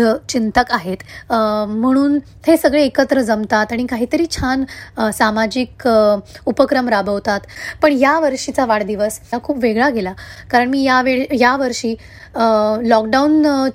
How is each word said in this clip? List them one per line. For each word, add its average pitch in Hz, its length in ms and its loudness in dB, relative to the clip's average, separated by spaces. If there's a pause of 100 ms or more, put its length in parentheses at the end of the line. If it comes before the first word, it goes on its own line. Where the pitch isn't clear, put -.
(300)
चिंतक 240 400 0
आहेत, 185 280 -4 (320)
अ, 214 360 0
म्हणून 262 540 0 (280)
हे 320 100 4
सगळे 294 260 2
एकत्र 269 380 0
जमतात 214 500 0
आणि 240 140 -4
काहीतरी 247 460 -2
छान, 269 320 -4 (340)
अ, 220 160 -2
सामाजिक, 220 760 -2
अ, 214 280 4 (300)
उपक्रम 262 440 0
राबवतात. 202 500 -2 (420)
पण 302 120 4
या 269 260 2
वर्षीचा 269 460 -2
वाढदिवस 214 540 -2 (140)
हा 247 100 -4
खूप 285 160 -4
वेगळा 233 300 2
गेला, 196 240 -4 (380)
कारण 247 180 2
मी 269 140 0
या 254 180 2
वेळ-, 262 380 0
या 247 180 4
वर्षी, 240 380 -4 (400)
अ, 254 60 -2 (400)
लॉकडाऊन, 262 640 2
अ, 269 280 0